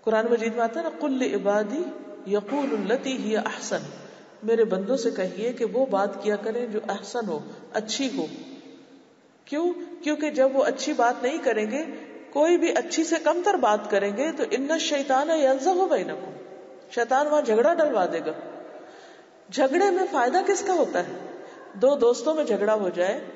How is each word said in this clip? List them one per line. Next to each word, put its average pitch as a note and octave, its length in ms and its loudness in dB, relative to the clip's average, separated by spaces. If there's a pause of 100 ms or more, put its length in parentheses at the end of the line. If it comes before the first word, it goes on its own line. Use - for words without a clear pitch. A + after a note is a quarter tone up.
قرآن A3 260 2
مجید A3+ 240 2
میں A#3 80 0
آتا A#3 180 -2
ہے E4+ 40 -6
نا، D#4+ 60 -2 (100)
"قل C4 300 0
لعبادی G#3 520 0 (440)
یقولوا A3+ 520 -2
التی B3 380 -2
ہی G#3+ 200 -2
احسن"، - 420 -4 (640)
میرے A3+ 220 4
بندوں G3 320 0
سے F#3 140 0
کہیے F#3 420 -4
کہ A#3 120 -4
وہ A3+ 220 0
بات G3+ 360 -2
کیا G#3 140 0
کریں A3+ 300 -4
جو G#3+ 220 -4
احسن G3+ 400 -6
ہو، D#3 100 -4 (340)
اچھی G#3+ 460 -4
ہو۔ D#3+ 80 -4 (1160)
کیوں؟ E4+ 280 -2 (300)
کیونکہ D4+ 280 -2
جب C4 260 4
وہ C4 80 4
اچھی C4+ 280 -2
بات B3 300 2
نہیں C#4+ 160 -2
کریں G#3+ 320 0
گے، C#4+ 140 -4 (460)
کوئی E4 280 4
بھی D#4+ 140 2
اچھی D4+ 320 0
سے E4 200 0
کم E4 200 4
تر G4+ 100 4
بات G#3+ 360 2
کریں G3+ 260 2
گے D4+ 160 0
تو D#4 180 -4
"ان C4+ 200 0
الشیطان C#4+ 600 0
ینزغ D#4+ 600 4
بینکم"، F#3+ 400 -2 (600)
شیطان C4 360 2
وہاں D4 160 4
جھگڑا B3 320 4
ڈلوا C4+ 380 2
دے E3 80 -2
گا۔ D#3 120 -4 (1200)
جھگڑے C#4+ 380 4
میں F4+ 200 2
فائدہ B3+ 360 2
کس F#4+ 200 2
کا F#4+ 60 2
ہوتا G#3+ 260 2
ہے؟ - 440 -8 (320)
دو B3+ 220 6
دوستوں B3+ 380 4
میں D4+ 100 0
جھگڑا G#3 300 2
ہو G#3 140 0
جائے F3+ 360 0 (120)